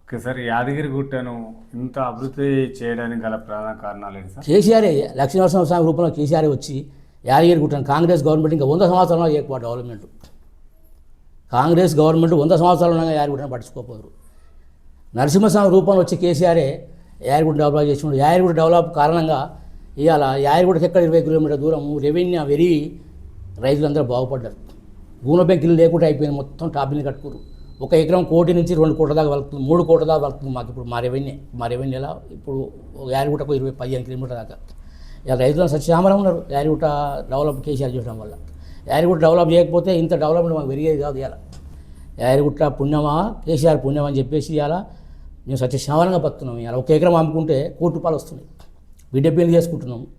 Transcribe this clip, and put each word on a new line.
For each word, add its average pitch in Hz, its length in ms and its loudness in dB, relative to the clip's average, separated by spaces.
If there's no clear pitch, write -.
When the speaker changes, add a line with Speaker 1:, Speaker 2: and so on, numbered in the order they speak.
Speaker 1:
ఓకే - 180 -12
సార్, 127 200 -8
యాదగిరిగుట్టను 123 1160 -6
ఇంత 123 260 -8
అభివృద్ధి 131 440 -6
చేయడానికి 117 800 -4
గల 110 100 -4
ప్రధాన 107 480 -10
కారణాలు 101 340 -12
ఏంటి 95 120 -16
సార్? 135 160 -18
Speaker 2:
కేసీఆరే, 185 720 4
లక్ష్మీనరసింహ 180 480 2
స్వామి 170 220 2
రూపంలో 165 240 0
కేసీఆరే 156 380 0
వచ్చి 139 380 -6
యాదగిరిగుట్టను 147 580 4
కాంగ్రెస్ 156 400 2
గవర్నమెంట్ 156 300 2
ఇంకా 147 120 0
వంద 151 160 2
సంవత్సరాలు 170 500 4
చేయకపోతే 139 300 -4
డెవలప్‌మెంట్. 117 420 -10
కాంగ్రెస్ 165 420 4
గవర్నమెంట్ 165 380 4
వంద 156 180 2
సంవత్సరాలు 175 420 4
ఉండగా 165 180 0
యాదగిరిగుట్టను 143 380 -2
పట్టించుకోకపోరు. 117 580 -14
నరసింహస్వామి 196 540 4
రూపంలో 190 300 6
వచ్చి 175 180 0
కేసీఆరే 170 720 0
యాదగిరిగుట్ట 151 340 2
డెవలప్ 147 280 2
చేసిండు. 143 280 -2
యాదగిరిగుట్ట 170 400 4
డెవలప్ 165 400 2
కారణంగా 156 640 0
ఇవాళ 147 260 4
యాదగిరిగుట్టకి 147 640 2
ఎక్కడ 175 180 4
ఇరవై 165 180 4
కిలోమీటర్ 151 380 0
దూరము 147 380 -2
రెవెన్యూ 165 460 0
వెరీ 151 560 0
రైతులందరూ 147 440 0
బాగుపడ్డారు. 123 520 -4
గూనె 175 160 4
పెంకులు 170 300 2
లేకుండా 165 320 4
అయిపోయింది, 147 320 0
మొత్తం 143 320 -8
టాపిని 143 340 -4
కట్టుకోరు. - 520 -12
ఒక - 120 -2
ఎకరం 165 300 4
కోటి 165 300 4
నుంచి 170 220 0
రెండు 156 180 4
కోట్ల 151 200 0
దాకా 156 160 2
వెళ్తుంది, 139 340 -4
మూడు 165 200 4
కోట్ల 160 220 4
దాకా 156 220 0
వెళ్తుంది 135 260 -8
మాకు 120 160 -8
ఇప్పుడు 123 160 -12
మా 120 140 -6
రెవెన్యూ, 131 340 -4
మా 120 140 -6
రెవెన్యూ 127 320 -4
ఎలా 143 200 -10
ఇప్పుడు 135 400 -10
యాదగిరిగుట్టకు 143 440 -2
ఇరవై, 131 160 -4
పదిహేను 127 320 -6
కిలోమీటర్ల 127 320 -10
దాకా. 110 200 -14
ఇలా 131 100 0
రైతులను 143 320 2
సత్యామరం 165 480 2
ఉన్నారు 190 360 0
యాదగిరిగుట్ట 147 320 0
డెవలప్ 139 360 -2
కేసీఆర్ 135 300 -4
చేయడం 113 240 -8
వల్ల. 107 140 -14
యాదగిరిగుట్ట 160 340 2
డెవలప్ 165 320 4
చేయకపోతే 175 460 2
ఇంత 165 160 0
డెవలప్‌మెంట్ 165 400 0
మాకు 147 120 -4
పెరిగేది 147 340 -2
కాదు. 143 160 -6
ఇలా 131 200 -10
యాదగిరిగుట్ట 139 440 0
పుణ్యమా, 151 720 -2
కేసీఆర్ 151 400 2
పుణ్యం 143 200 -2
అని 139 120 -4
చెప్పేసి 139 360 -4
ఇలా 151 320 -2
మేము 131 100 -4
సత్యశామరంగా 143 600 0
బతున్నాం. 135 400 -6
ఇలా 117 140 -10
ఒక 127 200 -2
ఎకరం 170 240 4
అమ్ముకుంటే 156 640 0
కోటి 165 160 0
రూపాయలు 160 200 -2
వస్తున్నాయి. - 340 -12
బిడ్డ 147 240 2
పెళ్లి 170 180 4
చేసుకుంటున్నాం 156 520 -2